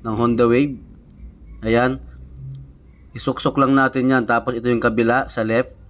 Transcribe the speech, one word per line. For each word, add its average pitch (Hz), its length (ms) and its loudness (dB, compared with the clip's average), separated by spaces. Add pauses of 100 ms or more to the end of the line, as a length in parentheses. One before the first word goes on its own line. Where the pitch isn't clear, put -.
ng 113 160 -6
Honda 120 320 2
Wave. 131 320 0 (800)
Ayan. 123 400 0 (1120)
Isuksok 135 480 -2
lang 135 160 4
natin 131 320 2
yan. 127 160 2
Tapos 120 320 -2
ito 117 80 -8
yung 120 160 2
kabila 117 480 2
sa 113 160 -4
left. 117 320 -2 (120)